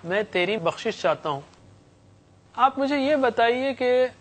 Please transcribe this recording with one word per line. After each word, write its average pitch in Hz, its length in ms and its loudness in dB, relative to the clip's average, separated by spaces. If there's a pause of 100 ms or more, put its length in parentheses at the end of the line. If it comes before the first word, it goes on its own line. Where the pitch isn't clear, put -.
मैं 196 220 -2
तेरी 190 320 -2
बख्शिश 208 440 -4
चाहता 160 260 0
हूँ। 143 160 -6 (1080)
आप 269 240 2
मुझे 277 200 0
ये 285 180 2
बताइए 247 580 2
कि 247 460 0